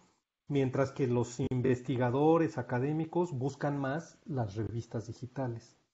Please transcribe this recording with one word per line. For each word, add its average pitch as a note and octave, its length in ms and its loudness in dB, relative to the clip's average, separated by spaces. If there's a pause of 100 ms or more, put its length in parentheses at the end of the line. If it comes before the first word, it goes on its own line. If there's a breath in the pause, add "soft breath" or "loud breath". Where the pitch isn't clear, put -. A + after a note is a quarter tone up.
(480)
Mientras C3+ 440 2
que C#3 140 0
los A#2+ 340 0 (100)
investigadores B2+ 1080 2
académicos D#3 760 -2
buscan C#3+ 460 -2
más C#3 480 -6
las A#2+ 300 -2
revistas A2 500 -6
digitales. A#2+ 720 -8 (160)